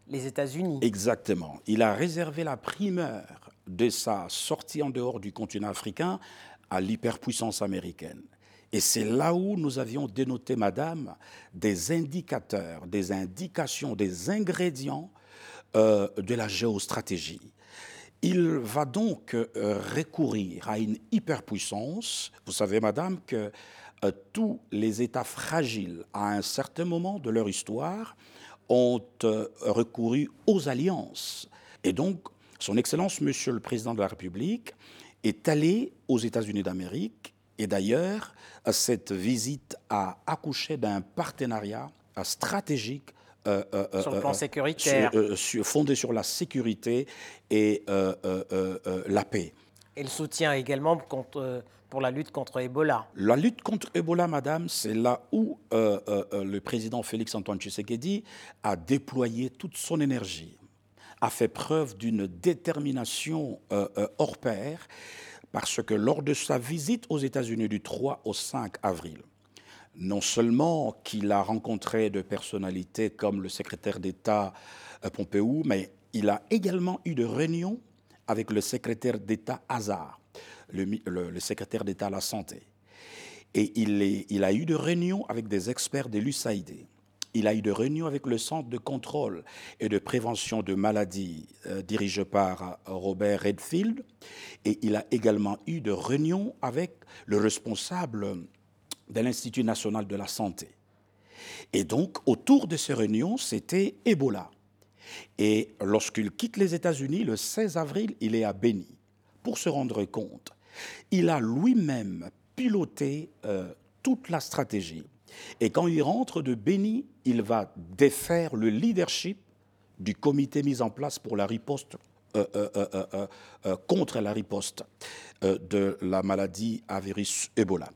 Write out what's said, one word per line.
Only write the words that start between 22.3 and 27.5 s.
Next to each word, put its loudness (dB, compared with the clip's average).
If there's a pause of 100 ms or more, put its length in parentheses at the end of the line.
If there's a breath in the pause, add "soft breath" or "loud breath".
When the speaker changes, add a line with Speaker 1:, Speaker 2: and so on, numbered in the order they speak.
Speaker 2:
Vous -8
savez, 4
madame, 2
que, -4 (520 loud breath)
euh, 4 (200)
tous -2 (120)
les 0
États -2
fragiles, -4
à 0
un 0
certain -4
moment -2
de -6
leur 2
histoire, -6 (540 loud breath)